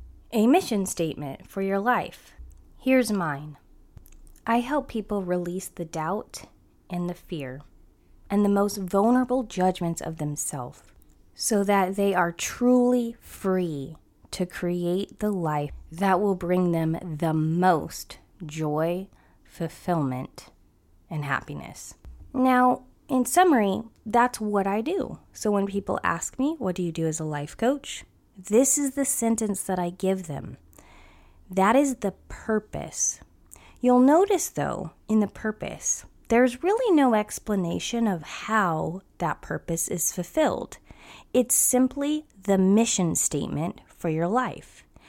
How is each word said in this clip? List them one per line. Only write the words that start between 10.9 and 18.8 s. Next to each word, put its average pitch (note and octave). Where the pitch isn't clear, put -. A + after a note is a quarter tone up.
so G3+
that G3
they G3+
are F3
truly B3
free E3
to F3+
create F3
the G#3
life D3+
that F#3+
will G3+
bring F3+
them D#3+
the E3
most D#3+
joy, D#3